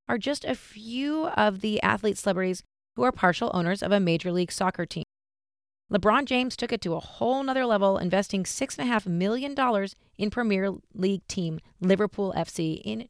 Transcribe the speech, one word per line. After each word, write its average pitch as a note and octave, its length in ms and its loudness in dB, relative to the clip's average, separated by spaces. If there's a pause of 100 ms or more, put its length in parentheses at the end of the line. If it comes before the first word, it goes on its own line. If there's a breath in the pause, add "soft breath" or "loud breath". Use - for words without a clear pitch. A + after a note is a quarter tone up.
are A#3+ 100 -2
just C#4 280 -4
a B3+ 100 -2
few C4 720 -4 (100)
of G#3 240 2
the G#3+ 240 0
athlete G3+ 340 2
celebrities F#3 460 -2 (320)
who A#3+ 80 0
are B3+ 80 4
partial F#3 420 2
owners F3+ 300 0
of F#3 80 0
a G3+ 80 6
Major F3 320 2
League F3 220 0
Soccer F#3 320 0
team. D#3 180 -8 (880)
LeBron G#3+ 320 4
James B3+ 300 0
took A#3 180 -4
it G#3+ 80 -4
to B3 140 -2
a - 40 -4
whole B3+ 440 -2
nother C4 200 0
level, G3 360 4
investing F#3+ 440 0
six - 320 -4
and B3+ 140 -2
a - 20 2
half A3 140 0
million G#3+ 480 0
dollars A#3 420 0 (220)
in G#3 140 -2
Premier G3 420 0 (220)
League F#3+ 320 0
team E3 320 -4 (200 soft breath)
Liverpool G3 560 2
F E3 140 -2
C D#3+ 340 -2
in A3 260 -8